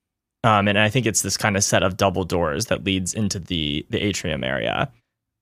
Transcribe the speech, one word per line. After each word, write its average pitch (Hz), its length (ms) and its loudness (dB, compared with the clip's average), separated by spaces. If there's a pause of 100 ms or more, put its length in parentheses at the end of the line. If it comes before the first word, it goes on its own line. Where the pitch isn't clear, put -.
(440)
um, 104 240 6
and 104 120 2
I 107 100 4
think 120 160 0
it's 110 160 0
this 98 160 -2
kind 104 200 2
of 101 60 0
set 101 200 2
of 92 140 0
double 95 260 2
doors 85 440 -2
that - 180 -2
leads 95 280 -2
into 104 260 -2
the, 78 500 -4
the 117 120 -2
atrium 85 420 -2
area. 58 460 -2 (520)